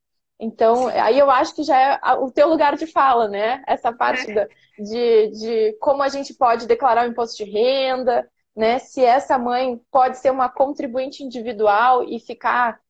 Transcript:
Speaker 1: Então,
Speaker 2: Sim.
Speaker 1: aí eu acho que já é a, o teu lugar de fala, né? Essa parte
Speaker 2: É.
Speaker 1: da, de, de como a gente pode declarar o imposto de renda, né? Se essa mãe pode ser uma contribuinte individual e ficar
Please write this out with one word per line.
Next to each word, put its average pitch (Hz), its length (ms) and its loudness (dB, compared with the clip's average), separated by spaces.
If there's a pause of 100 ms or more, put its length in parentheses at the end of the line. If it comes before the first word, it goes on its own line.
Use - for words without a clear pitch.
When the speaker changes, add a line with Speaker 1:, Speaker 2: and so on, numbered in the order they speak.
(380)
Speaker 1:
Então, 226 520 0
Speaker 2:
Sim. - 80 -4
Speaker 1:
aí 220 200 2
eu 277 140 6
acho 285 240 0
que 311 80 -6
já 269 160 2
é 269 220 2
a, 254 140 0
o 262 140 -4
teu 294 200 2
lugar 302 260 2
de 320 120 -8
fala, 254 420 2
né? 214 360 -4
Essa 240 280 -2
parte 247 360 -2
Speaker 2:
É. 208 40 -8
Speaker 1:
da, 202 140 0 (300)
de, 220 520 2
de 220 500 -2
como 277 240 0
a 277 60 -2
gente 277 240 -8
pode 233 340 0
declarar 233 400 2
o - 20 -6
imposto 233 280 -6
de 202 120 -10
renda, 254 800 -2 (240)
né? 226 260 0
Se 262 260 -2
essa 269 320 2
mãe 247 420 -4 (100)
pode 254 280 2
ser 269 140 0
uma 262 180 0
contribuinte 269 760 -4
individual 233 800 0
e 226 160 -8
ficar 233 720 -4